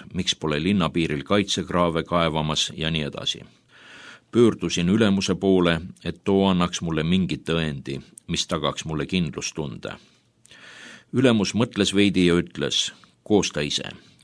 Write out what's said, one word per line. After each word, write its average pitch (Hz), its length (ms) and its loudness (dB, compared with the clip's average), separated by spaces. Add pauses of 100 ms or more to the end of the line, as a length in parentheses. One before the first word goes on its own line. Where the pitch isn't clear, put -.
(140)
miks 87 220 -4
pole 76 280 -4
linnapiiril 80 600 0
kaitsekraave 87 800 0
kaevamas 78 720 -2
ja 80 160 -2
nii 80 160 -2
edasi. - 320 -8 (920)
Pöördusin 87 580 4
ülemuse 98 460 2
poole, 90 460 2 (220)
et 85 200 -10
too 98 240 4
annaks 90 340 0
mulle 80 220 -2
mingi 85 340 0
tõendi, 73 640 -4 (260)
mis 82 200 -4
tagaks 73 380 -4
mulle 76 200 -4
kindlustunde. 73 880 -6 (1160)
Ülemus 117 420 2
mõtles 101 400 0
veidi 95 300 4
ja 87 140 4
ütles: - 540 -4 (300)
"Koosta 92 380 2
ise. - 280 -4 (340)